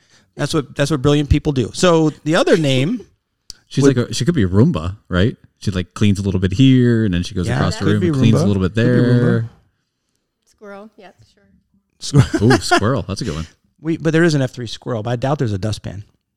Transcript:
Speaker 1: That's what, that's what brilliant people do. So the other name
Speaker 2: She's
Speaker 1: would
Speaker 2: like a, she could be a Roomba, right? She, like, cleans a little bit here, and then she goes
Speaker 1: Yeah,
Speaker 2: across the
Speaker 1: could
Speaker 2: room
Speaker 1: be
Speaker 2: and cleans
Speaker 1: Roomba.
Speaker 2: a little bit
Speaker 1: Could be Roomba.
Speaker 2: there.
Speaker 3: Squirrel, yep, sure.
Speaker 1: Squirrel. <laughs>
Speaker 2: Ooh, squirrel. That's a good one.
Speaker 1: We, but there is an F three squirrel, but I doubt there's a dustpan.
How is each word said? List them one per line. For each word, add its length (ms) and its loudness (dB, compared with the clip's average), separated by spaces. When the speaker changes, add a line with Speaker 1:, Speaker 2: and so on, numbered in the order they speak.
Speaker 1:
That's 200 -6
what, 220 -4
that's 160 -2
what 100 -4
brilliant 280 2
people 200 0
do. 240 -2
So 360 2
the 260 -4
other 200 2
name 480 0
Speaker 2:
She's 160 -2
Speaker 1:
would 140 6
Speaker 2:
like 140 -2
a, 40 -8
she 100 -2
could 120 0
be 80 2
a 40 0
Roomba, 480 2
right? 280 0
She, 140 -4
like, 220 -6
cleans 260 2
a 20 -4
little 160 -2
bit 140 0
here, 520 4
and 80 0
then 120 -2
she 100 -12
goes 140 -4
Speaker 1:
Yeah, 80 -2
Speaker 2:
across 200 -2
the 100 -4
Speaker 1:
could 80 2
Speaker 2:
room 80 0
Speaker 1:
be 60 0
Speaker 2:
and 80 0
cleans 200 4
Speaker 1:
Roomba. 80 2
Speaker 2:
a 20 2
little 160 0
bit 120 -2
Speaker 1:
Could 100 0
be 60 2
Roomba. 180 2
Speaker 2:
there. 300 0
Speaker 3:
Squirrel, 520 -20
yep, 200 -20
sure. 80 -20
Speaker 1:
Squirrel. 540 2
<laughs> 0 -
Speaker 2:
Ooh, 60 4
squirrel. 440 -2
That's 180 -8
a 40 -6
good 100 -6
one. 140 -8
Speaker 1:
We, 160 -4
but 160 -4
there 100 2
is 120 2
an 80 0
F 100 -4
three 160 -12
squirrel, 340 -8
but 80 -6
I 60 -2
doubt 240 -4
there's 120 -2
a 60 -4
dustpan. 460 -8